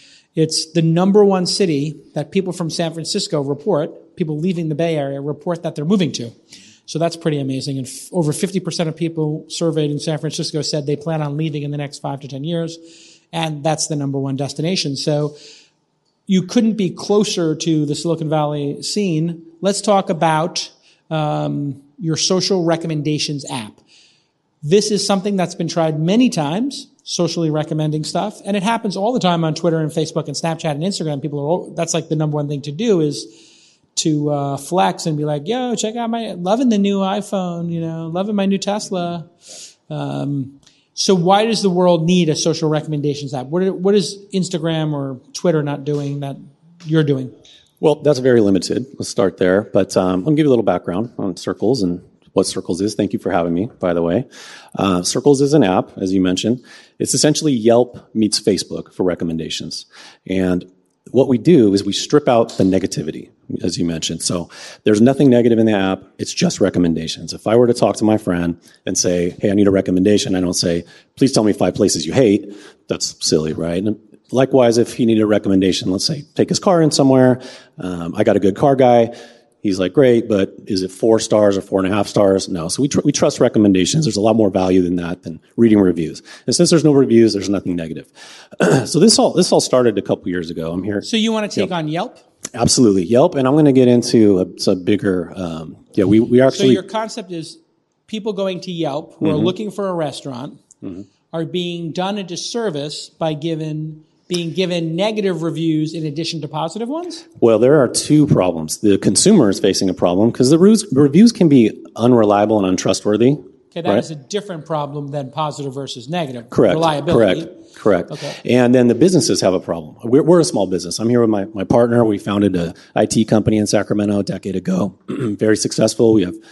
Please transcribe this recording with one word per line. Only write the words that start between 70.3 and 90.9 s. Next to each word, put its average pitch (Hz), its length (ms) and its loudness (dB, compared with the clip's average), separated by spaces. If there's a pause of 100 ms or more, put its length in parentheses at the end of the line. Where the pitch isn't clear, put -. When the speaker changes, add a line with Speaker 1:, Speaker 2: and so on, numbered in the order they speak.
Speaker 2:
I 92 60 0
don't 90 120 -2
say, 85 320 -2 (320)
"Please 131 160 2
tell 113 100 2
me 104 100 2
five 92 200 0
places 90 320 0
you 80 80 -6
hate." 107 400 2 (340)
That's - 320 -8
silly, 78 320 0
right? 82 320 -4
And 110 140 -2 (340)
likewise, 127 460 4
if 117 160 0
he 123 140 -2
needed 110 160 2
a 107 40 0
recommendation, 98 640 0
let's 98 140 -2
say, 147 180 -6 (120)
take - 140 0
his 175 100 0
car 175 240 2
in 151 80 2
somewhere. 131 500 4 (380)
Um, 87 360 -8
I 110 80 0
got 107 120 4
a - 40 4
good 95 160 2
car 139 200 2
guy. 120 360 4 (520)
He's 98 160 0
like, 92 140 0
"Great, 123 340 4
but 98 280 0 (100)
is 95 160 -2
it 92 80 -4
four 113 300 2
stars 104 360 2
or 95 60 -2
four - 220 -4
and 95 80 0
a 104 40 0
half 101 120 0
stars?" 98 420 2
No. 85 180 -6
So 104 140 -4
we 143 60 0
tr-, - 160 0
we 147 80 2
trust - 280 0
recommendations. 107 640 4
There's 110 120 -2
a 98 40 -2
lot 110 140 4
more 110 140 4
value 92 320 2
than 87 140 0
that, 90 260 -6
than 80 180 -14 (160)
reading 110 240 6
reviews. 82 440 0 (240)
And 123 80 0
since 170 160 2
there's 156 120 4
no 151 100 4
reviews, 113 400 6
there's 98 160 -4
nothing 95 260 -2
negative. 80 320 -10 (520)
<clears throat> 139 260 2
So - 140 -2
this 220 200 6
all, 190 140 2
this 180 180 2
all 165 100 4
started 120 380 2
a - 20 -6
couple - 280 -4
years 87 200 -6
ago. 82 220 -6
I'm 90 120 -4
here. 101 200 -4